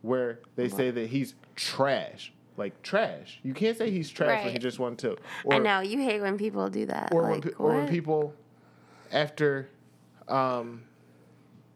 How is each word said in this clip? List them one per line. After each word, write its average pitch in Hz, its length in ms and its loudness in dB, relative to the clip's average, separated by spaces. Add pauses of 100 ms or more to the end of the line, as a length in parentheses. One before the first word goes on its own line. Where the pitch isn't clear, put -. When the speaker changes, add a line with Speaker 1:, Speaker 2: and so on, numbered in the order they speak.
Speaker 1:
Where 120 380 -2 (160)
they 123 120 0
Speaker 2:
What? 98 100 -4
Speaker 1:
say 127 140 2
that 117 180 -2
he's 131 260 -2 (200)
trash. - 800 -2 (240)
Like, 101 240 -6
trash. - 600 -2
You 131 100 -4
can't 220 240 0
say 226 140 0
he's 165 180 -2
trash 151 200 2 (140)
when - 40 -2
he - 60 -4
Speaker 2:
Right. 117 80 -4
Speaker 1:
just 123 180 -2
won 123 180 -2
two. 110 180 -2 (340)
Speaker 2:
I - 80 8
Speaker 1:
Or, - 20 6
Speaker 2:
know. 208 220 4
You 208 180 -2
hate 220 220 0
when 196 160 0
people 202 320 -2
do 110 180 -2
that. - 260 -4
Speaker 1:
or 165 100 4
when - 100 2
Speaker 2:
Like, 101 100 -2
Speaker 1:
pe-, 160 80 -2
or - 180 0
when 147 140 4
Speaker 2:
what? 147 60 -2
Speaker 1:
people, 151 440 0 (800)
after, 143 580 0 (580)
um, 120 560 0 (920)